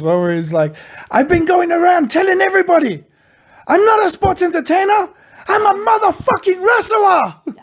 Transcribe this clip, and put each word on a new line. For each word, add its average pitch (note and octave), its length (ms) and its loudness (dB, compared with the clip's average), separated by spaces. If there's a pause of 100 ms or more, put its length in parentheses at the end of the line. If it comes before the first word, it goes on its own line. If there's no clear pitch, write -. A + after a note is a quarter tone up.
well, E3 180 0
where F3 140 -2
he's E3 180 -6
like, D3+ 220 -2 (360)
I've C#4 180 0
been E4+ 160 2
going F4 280 0
around E4+ 380 2
telling F#4 300 0
everybody, F4 640 0 (640)
I'm F#4 180 2
not A4 200 2
a G#4 40 0
sports F#4+ 340 -2
entertainer, F4+ 680 0 (380)
I'm G#4+ 180 0
a G4+ 180 0
motherfucking G#4+ 800 0
wrestler. F#4+ 1000 0